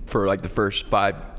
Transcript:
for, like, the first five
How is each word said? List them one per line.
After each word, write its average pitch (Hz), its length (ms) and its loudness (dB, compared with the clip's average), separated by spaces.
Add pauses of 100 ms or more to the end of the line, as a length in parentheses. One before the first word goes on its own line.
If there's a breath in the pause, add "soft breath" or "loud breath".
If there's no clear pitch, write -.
for, 101 200 2
like, 98 140 2
the 87 80 -4
first 101 400 0
five 101 260 2 (240)